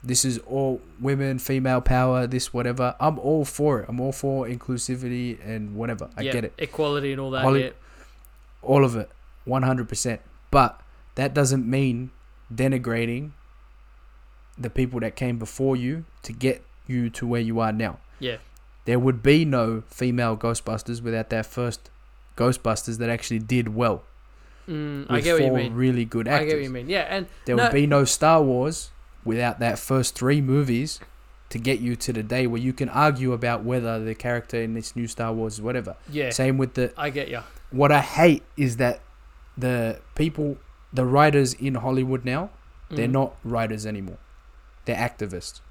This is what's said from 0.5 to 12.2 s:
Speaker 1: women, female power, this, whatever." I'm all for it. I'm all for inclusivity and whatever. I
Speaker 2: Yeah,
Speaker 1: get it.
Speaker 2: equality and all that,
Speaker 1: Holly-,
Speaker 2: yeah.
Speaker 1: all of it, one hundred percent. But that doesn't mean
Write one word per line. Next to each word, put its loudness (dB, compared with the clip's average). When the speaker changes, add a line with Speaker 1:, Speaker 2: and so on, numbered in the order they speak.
Speaker 1:
women, -2
female 2
power, 4
this, -4
whatever." -2
I'm 2
all 0
for 0
it. -8
I'm -4
all -2
for -2
inclusivity -6
and -8
whatever. -6
I -8
Speaker 2:
Yeah, -2
Speaker 1:
get -2
it. -8
Speaker 2:
equality -2
and -6
all -6
that, -2
Speaker 1:
Holly-, 4
Speaker 2:
yeah. -6
Speaker 1:
all 6
of 0
it, -6
one 0
hundred 0
percent. -4
But 4
that 0
doesn't 2
mean 0